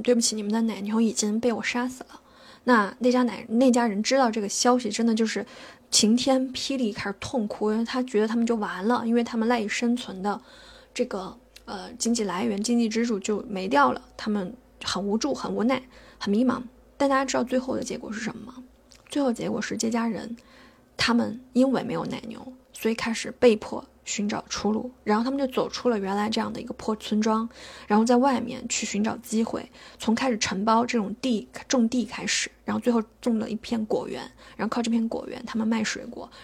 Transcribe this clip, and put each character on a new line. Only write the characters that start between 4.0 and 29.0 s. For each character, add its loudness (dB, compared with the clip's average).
知 2
道 6
这 -2
个 -2
消 4
息， -4
真 0
的 4
就 2
是 -4
晴 4
天 2
霹 -4
雳， -2
开 -6
始 -6
痛 -2
哭， -2
因 0
为 0
他 -2
觉 2
得 2
他 0
们 2
就 2
完 -4
了， 2
因 2
为 4
他 -4
们 2
赖 2
以 -2
生 0
存 -8
的 -2
这 0
个， -8
呃， -12
经 0
济 0
来 -2
源、 -2
经 0
济 2
支 0
柱 -2
就 -4
没 -6
掉 6
了， -6
他 -6
们 -4
很 -4
无 0
助、 -2
很 -6
无 0
奈、 2
很 -2
迷 4
茫。 0
但 4
大 2
家 4
知 -2
道 2
最 0
后 -4
的 -4
结 -8
果 -12
是 -8
什 -6
么 -16
吗？ -18
最 0
后 2
结 -2
果 -2
是 -4
这 -2
家 0
人， -6
他 0
们 0
因 4
为 0
没 -4
有 -4
奶 -8
牛， -14
所 -2
以 0
开 -4
始 -6
被 8
迫 -8
寻 -4
找 -4
出 -2
路， -2
然 2
后 2
他 -4
们 -2
就 0
走 0
出 -4
了 2
原 -2
来 0
这 -2
样 -2
的 -8
一 -8
个 -10
破 -4
村 0
庄， 0
然 4
后 6
在 6
外 4
面 -8
去 -4
寻 -2